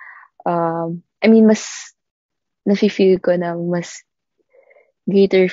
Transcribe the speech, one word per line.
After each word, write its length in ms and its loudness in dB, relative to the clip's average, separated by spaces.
um, 560 -4
I 80 2
mean, 160 6
mas 480 -2
nafe-feel 560 0
ko 160 0
na 160 -4
mas 480 -8
greater 480 2